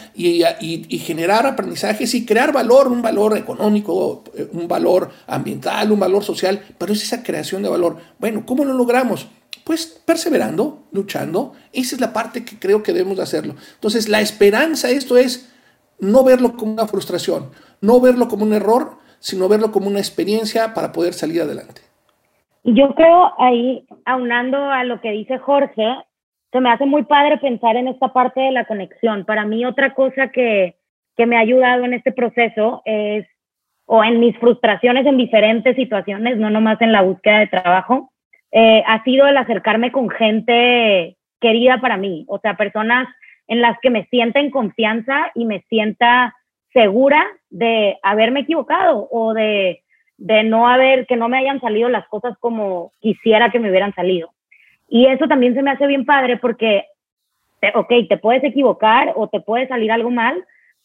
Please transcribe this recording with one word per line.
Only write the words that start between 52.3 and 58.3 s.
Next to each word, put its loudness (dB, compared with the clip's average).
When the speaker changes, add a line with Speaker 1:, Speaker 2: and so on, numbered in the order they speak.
Speaker 2:
como -6
quisiera 2
que -2
me -2
hubieran 0
salido. -4
Y 6
eso 2
también 2
se -2
me 0
hace 0
bien 0
padre 2
porque, -2
te, 0
ok, 0
te 2
puedes 0